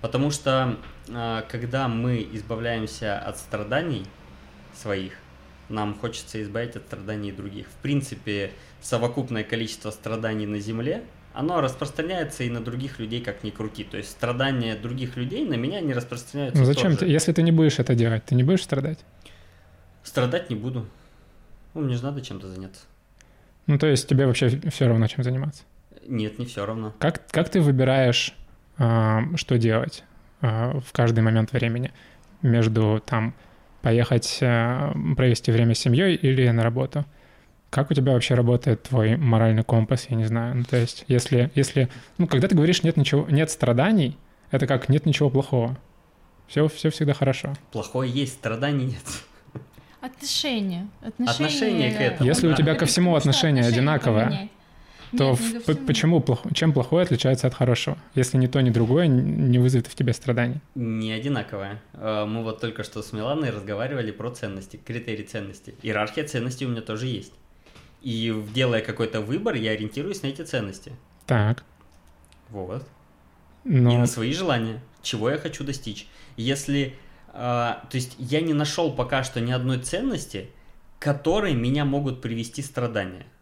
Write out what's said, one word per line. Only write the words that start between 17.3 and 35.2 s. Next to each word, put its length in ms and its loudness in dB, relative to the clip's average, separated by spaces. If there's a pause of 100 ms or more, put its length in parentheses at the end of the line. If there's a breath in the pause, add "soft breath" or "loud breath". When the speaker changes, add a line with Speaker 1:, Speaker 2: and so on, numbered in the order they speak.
Speaker 2:
ты 80 2
не 100 4
будешь 280 4
это 160 2
делать, 300 2
ты 100 0
не 80 4
будешь 180 4
страдать? 380 -4 (1040 soft breath)
Speaker 1:
Страдать 480 -2
не 40 -2
буду. 300 -6 (880 soft breath)
Ну, 80 -6
мне 140 -2
же 80 -4
надо 180 -6
чем-то 260 -12
заняться. 360 -14 (840 soft breath)
Speaker 2:
Ну, 140 2
то 80 2
есть 200 4
тебе 200 4
вообще 220 4 (200)
все 180 2
равно, 200 4
чем 160 -4
заниматься? 400 -4 (440)
Speaker 1:
Нет, 300 -4
не 80 -6
все 220 -6
равно. 320 -6
Speaker 2:
Как, 320 -2
как 180 2
ты 100 2
выбираешь 760 4 (420)
а, 460 4 (120)
что 220 0
делать, 460 0 (380)
а, 380 0
в 120 -12
каждый 300 4
момент 320 2
времени 380 -2 (500 loud breath)
между, 640 4
там, 280 -2 (480 soft breath)
поехать, 600 2
а, 520 2 (220)
провести 360 2